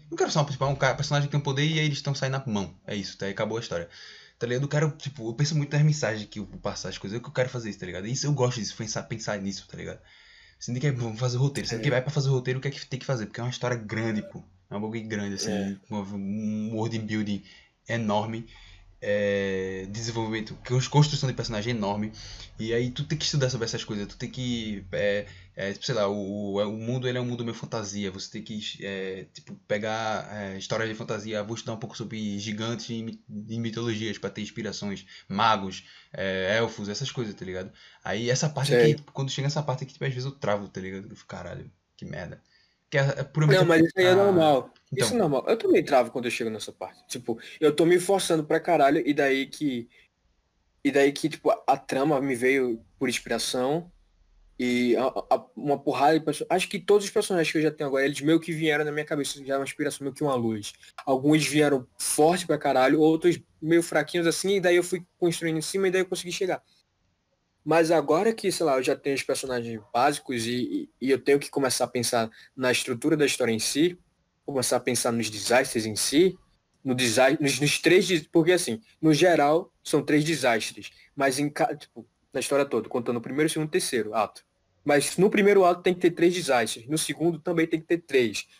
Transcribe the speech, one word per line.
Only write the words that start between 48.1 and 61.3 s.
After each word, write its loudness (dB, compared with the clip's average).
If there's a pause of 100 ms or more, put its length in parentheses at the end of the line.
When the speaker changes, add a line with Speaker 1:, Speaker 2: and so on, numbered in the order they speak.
Speaker 2:
pra 2
caralho, 4
e 2
daí 2
que, -4 (960)
e 2
daí 6
que, -2
tipo, -2
a, 0
a 4
trama 0
me 0
veio 2 (140)
por 0
inspiração, -2 (680)
e 2
a, 2 (300)
a, -2 (100)
uma -2
porrada 4
de -2
perso-, -4
acho 0
que -6
todos 4
os -8
personagens 0
que -4
eu 4
já 2
tenho -4
agora, 2
eles -2
meio 4
que -4
vieram 0
na -4
minha -4
cabeça, -4
já -2
uma -2
inspiração, -6
meio -6
que -8
uma 2
luz. -2 (320)
Alguns 4